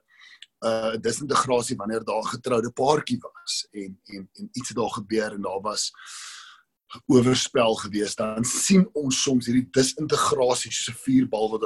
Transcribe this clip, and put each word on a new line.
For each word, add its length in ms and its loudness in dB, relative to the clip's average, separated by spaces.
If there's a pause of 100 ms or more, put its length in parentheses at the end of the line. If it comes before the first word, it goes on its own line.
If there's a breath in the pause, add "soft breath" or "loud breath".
(640 loud breath)
uh, 380 0
disintegrasie 760 0
wanneer 280 -4
daar 200 -2
'n 120 -6
getroude 360 0
paartjie 480 2
was 520 -8
en, 340 -10
en, 280 -14
en 200 -14
iets 160 -6
het 80 -6
daar 140 -2
gebeur 420 -2
en 80 -8
daar 200 -6
was 300 -4 (1120 loud breath)
oorspel 680 4
gewees, 400 -4
dan 280 -2
sien 500 4
ons 300 -2
soms 220 2
hierdie 260 2
disintegrasie 1000 0
soos 180 -4
'n 160 -12
vuurbal 460 2
wat 140 -4